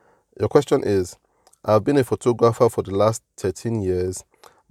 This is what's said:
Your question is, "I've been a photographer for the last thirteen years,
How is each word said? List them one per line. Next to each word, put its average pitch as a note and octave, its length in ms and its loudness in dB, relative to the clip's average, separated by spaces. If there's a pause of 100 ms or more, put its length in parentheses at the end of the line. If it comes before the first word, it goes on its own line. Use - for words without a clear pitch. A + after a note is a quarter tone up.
(380)
Your G#2+ 100 -2
question D3 360 2
is, G2 320 -2 (480)
"I've G#2 200 2
been C#3+ 140 2
a C3 60 4
photographer A#2 640 2
for G#2+ 140 -4
the F#2+ 120 -8
last G#2 280 0 (140)
thirteen A2 460 -6
years, F#2 420 -4 (460)